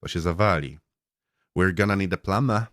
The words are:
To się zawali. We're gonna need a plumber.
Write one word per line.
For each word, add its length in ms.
To 60
się 120
zawali. 580
We're 160
gonna 220
need 160
a 40
plumber. 560